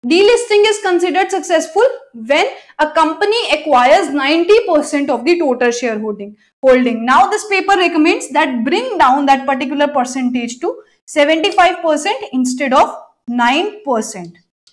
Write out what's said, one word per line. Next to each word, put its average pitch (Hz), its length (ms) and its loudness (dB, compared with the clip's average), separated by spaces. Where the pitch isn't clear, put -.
delisting 415 640 4
is 427 160 0
considered 359 480 0
successful 359 520 -2
when 277 340 -2
a 302 140 0
company 320 440 0
acquires 294 580 2
ninety 320 440 2
percent 294 420 0
of 240 140 -2
the 339 140 2
total 247 320 0
shareholding, 214 640 -6
holding. 247 420 2
Now 311 240 4
this 415 200 -4
paper 392 280 0
recommends 349 540 2
that 254 340 -2
bring 403 340 -2
down 277 280 2
that 269 200 2
particular 285 420 -2
percentage 254 720 -4
to 392 220 -6
seventy-five 339 760 0
percent 339 500 -2
instead 254 400 -2
of - 220 2
nine 247 580 -2
percent. 214 520 -6